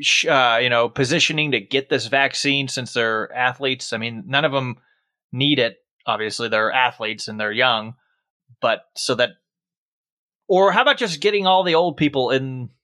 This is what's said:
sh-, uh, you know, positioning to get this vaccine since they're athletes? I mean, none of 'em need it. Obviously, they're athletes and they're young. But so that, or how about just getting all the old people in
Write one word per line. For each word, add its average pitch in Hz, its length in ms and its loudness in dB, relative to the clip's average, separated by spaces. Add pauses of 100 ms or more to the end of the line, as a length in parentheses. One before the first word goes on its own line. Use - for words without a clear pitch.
sh-, - 260 0
uh, 127 340 4
you 123 80 0
know, 120 220 2
positioning 151 600 0
to 117 80 0
get 131 280 -2
this 117 200 -2
vaccine 139 600 0
since 127 240 -8
they're 113 420 -2
athletes? 127 600 -4
I - 20 -2
mean, 113 300 -8
none 143 180 0
of 147 100 0
'em 127 220 -4 (560)
need 139 260 0
it. 117 200 0 (260)
Obviously, 110 440 -4
they're 110 240 0
athletes 117 540 -2
and 107 140 -10
they're 107 120 -2
young. 113 420 0 (680)
But 113 240 0 (120)
so - 180 -2
that, 117 160 0 (1160)
or 190 260 4
how 220 100 4
about 277 160 2
just 170 240 -4
getting 202 240 0
all 190 160 6
the 175 120 2
old 165 220 2
people 139 340 0
in 131 380 -2 (160)